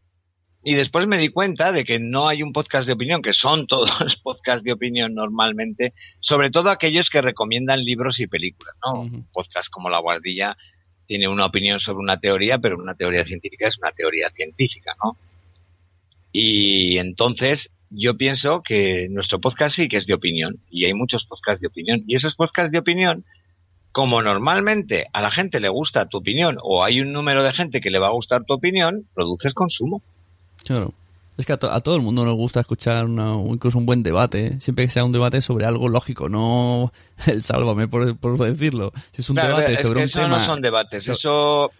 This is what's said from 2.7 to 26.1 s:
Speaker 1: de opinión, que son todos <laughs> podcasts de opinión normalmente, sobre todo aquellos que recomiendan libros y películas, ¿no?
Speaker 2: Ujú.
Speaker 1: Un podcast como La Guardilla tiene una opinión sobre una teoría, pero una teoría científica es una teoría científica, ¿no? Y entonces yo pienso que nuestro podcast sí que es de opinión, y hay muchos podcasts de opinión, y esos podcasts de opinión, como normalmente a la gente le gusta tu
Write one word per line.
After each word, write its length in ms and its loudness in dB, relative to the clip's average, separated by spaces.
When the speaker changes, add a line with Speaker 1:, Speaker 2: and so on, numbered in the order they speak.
Speaker 1:
de 60 2
opinión, 280 -2
que 120 -2
son 340 2
todos 220 2
<laughs> 340 -2
podcasts 400 -2
de 100 -2
opinión 400 -2
normalmente, 800 -2
sobre 280 2
todo 200 2
aquellos 400 2
que 120 2
recomiendan 640 0
libros 380 -2
y 60 -4
películas, 480 -8
¿no? 160 -4
Speaker 2:
Ujú. 140 -12
Speaker 1:
Un 180 -14
podcast 360 -6
como 200 -8
La 100 0
Guardilla 560 -4
tiene 200 0
una 180 0
opinión 360 0
sobre 180 -8
una 200 -2
teoría, 400 2
pero 180 -2
una 180 -10
teoría 300 0
científica 420 -6
es 120 -2
una 120 -4
teoría 380 -2
científica, 640 -6
¿no? 140 -4
Y 680 4
entonces 720 0
yo 280 -2
pienso 440 0
que 480 0
nuestro 300 -4
podcast 360 0
sí 120 0
que 100 -2
es 80 -4
de 80 0
opinión, 440 -2
y 160 -2
hay 80 2
muchos 320 -4
podcasts 360 -4
de 60 -6
opinión, 380 -2
y 100 -2
esos 200 -2
podcasts 360 0
de 60 0
opinión, 460 0
como 300 2
normalmente 920 0
a 80 -2
la 100 0
gente 280 -2
le 100 0
gusta 380 0
tu 100 -8